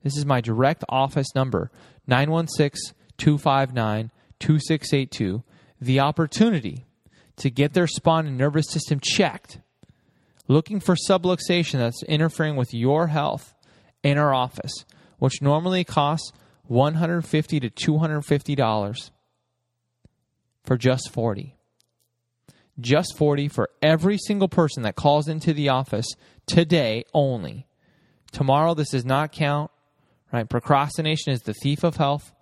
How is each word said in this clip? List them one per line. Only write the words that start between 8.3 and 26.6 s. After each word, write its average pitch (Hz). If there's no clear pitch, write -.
nervous 147
system 151
checked, -
looking 160
for 180
subluxation 175
that's 120
interfering 156
with 123
your 139
health 147
in 143
our 147
office, 127
which -
normally 170
costs 151
one 139
hundred 170
fifty 156
to 120
two -
hundred 156
fifty 143
dollars 110
for 131
just 127
forty. 113
Just 139
forty 147
for -
every 165
single 196
person 156
that 104
calls 147
into 156
the 143
office 127
today 151